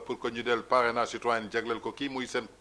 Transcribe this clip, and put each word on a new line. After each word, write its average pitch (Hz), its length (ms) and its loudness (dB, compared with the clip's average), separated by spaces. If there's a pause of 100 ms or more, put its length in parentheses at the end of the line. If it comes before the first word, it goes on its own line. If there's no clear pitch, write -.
pour 120 140 -4
que 127 100 -2
ñu 117 140 -4
del 120 180 2
parrainage 117 560 4
citoyen 113 340 0
jagleel 113 300 0
ko 110 100 -4
kii 139 180 -4
muy 127 180 -4
seen 120 180 -2 (160)